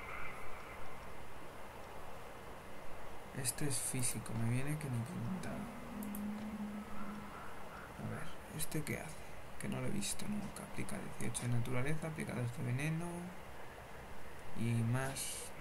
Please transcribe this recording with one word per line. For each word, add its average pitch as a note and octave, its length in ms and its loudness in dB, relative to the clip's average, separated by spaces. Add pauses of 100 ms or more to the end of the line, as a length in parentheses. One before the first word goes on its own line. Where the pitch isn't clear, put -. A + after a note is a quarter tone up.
(3500)
Este C3+ 280 2
es A#2+ 80 4
físico, A#2+ 560 2
me A2+ 160 4
viene C3+ 300 4
que D3 100 -2
ni A#2 100 2
pintado. F3+ 560 -2 (2500)
A G#2+ 60 -2
ver, G#2+ 180 0 (300)
¿este D#3 260 2
qué - 160 0
hace? - 160 -6 (460)
Que - 80 -2
no C3 100 0
lo B2+ 80 2
he G#2 40 4
visto - 360 4
nunca. - 360 -2
Aplica - 340 0 (220)
dieciocho B2+ 240 2
de A#2+ 60 2 (100)
naturaleza, C3 480 4
aplica D#3 260 -2
dos A#2+ 240 0
de D#3 60 -2
veneno. D#3 420 2 (1500)
Y A#2 220 6 (100)
más C3+ 680 0